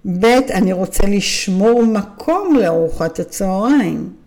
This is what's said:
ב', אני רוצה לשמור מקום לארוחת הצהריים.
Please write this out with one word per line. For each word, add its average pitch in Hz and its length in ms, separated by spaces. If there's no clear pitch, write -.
ב', 185 200
אני 190 480
רוצה 185 340
לשמור 202 760
מקום 294 760
לארוחת 165 580
הצהריים. 190 920